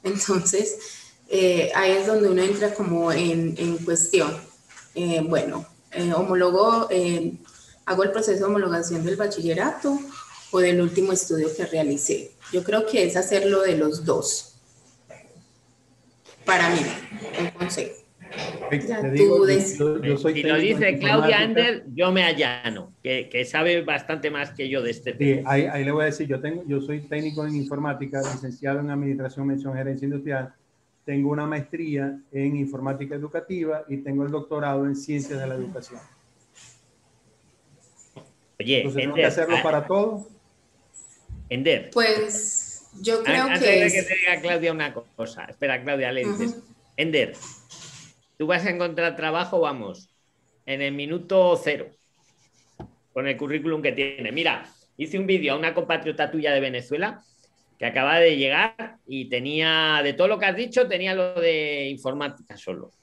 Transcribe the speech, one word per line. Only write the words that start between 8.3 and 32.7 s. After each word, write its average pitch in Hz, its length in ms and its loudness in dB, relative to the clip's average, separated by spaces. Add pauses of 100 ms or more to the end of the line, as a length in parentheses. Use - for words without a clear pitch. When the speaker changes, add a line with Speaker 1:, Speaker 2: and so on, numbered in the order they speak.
Speaker 1:
de 202 60 2
homologación 175 580 0
del 180 120 0
bachillerato 202 840 0 (520)
o 185 80 4
del 180 220 6
último 185 320 2
estudio 160 420 0
que 175 100 -4
realicé? 143 680 0 (200)
Yo 180 120 0
creo 214 220 2
que 220 200 4
es 175 100 0
hacerlo 196 460 4
de 180 160 2
los 151 280 0
dos. - 540 -2 (1900)
Para 175 240 4
mí, 170 120 2 (580)
un 175 120 -2
consejo. - 440 -6 (760)
Speaker 2:
Eh, 147 160 0
Speaker 1:
Ya 226 140 -4
Speaker 2:
le 135 80 0
Speaker 1:
tú 143 140 6
Speaker 2:
digo, 202 160 8
yo, 196 60 6
Speaker 1:
des- 190 320 2
Speaker 2:
yo, 151 240 0
yo 143 160 0
soy 160 180 0
Speaker 3:
Si 147 80 -2
lo 156 120 2
Speaker 2:
técnico 190 220 2
en - 20 -4
Speaker 3:
dice 196 200 2
Claudia 214 420 4
Speaker 2:
informática. 226 260 2
Speaker 3:
Ander, 226 160 -2 (100)
yo 175 200 2
me 185 100 4
allano, 123 720 -2 (100)
que, 131 240 -2
que 123 160 -2
sabe 170 380 2
bastante 151 500 -4
más 143 200 -6
que 135 180 -6
yo 135 120 0
de 117 100 -2
este 117 200 -6
Speaker 2:
Sí, - 60 -10
Speaker 3:
tema. 139 340 2
Speaker 2:
ahí, 143 140 4
ahí 143 180 -2
le 139 80 -2
voy 151 120 2
a - 20 2
decir, 151 240 -2
yo 131 100 -2
tengo, 165 260 -6
yo 143 140 -2
soy 147 220 -6
técnico 151 440 -6
en 151 120 -4
informática, 139 640 -4
licenciado 135 580 -4
en 147 100 -4
administración, 139 580 -4
mención 139 280 -4
gerencia 135 300 -4
industrial, 139 480 -4 (500)
tengo 143 260 0
una 147 160 -2
maestría 147 720 -4 (140)
en 139 240 -2
informática 135 600 -6